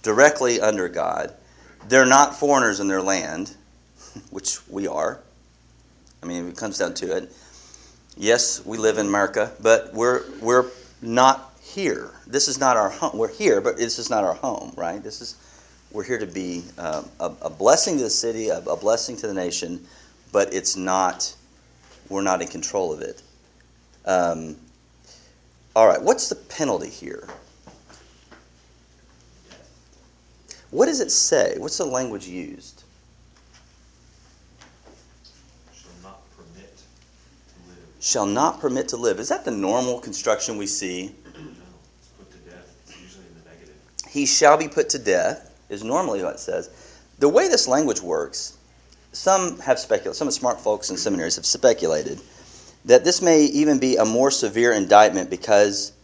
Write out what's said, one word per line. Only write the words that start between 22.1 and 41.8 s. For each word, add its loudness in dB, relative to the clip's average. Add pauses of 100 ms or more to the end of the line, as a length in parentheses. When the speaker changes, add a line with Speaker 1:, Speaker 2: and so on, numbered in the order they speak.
Speaker 1:
we're -4
not 0
in -8
control -6
of -10
it. -12 (840)
Um, -2 (1160)
all 8
right, 4
what's 0
the -6
penalty -6
here? -16 (3500)
What 2
does -2
it -4
say? 2
What's -8
the -2
language -6
used? -14 (3000)
Speaker 2:
Shall -20 (120)
not -20 (160)
permit -20
to -20
live. -20 (220)
Speaker 1:
Shall -2
not 0
permit -4
to -8
live. -2
Is -8
that -6
the -6
normal -2
construction -4
we -8
see? -8 (200)
Speaker 2:
No, -20 (580)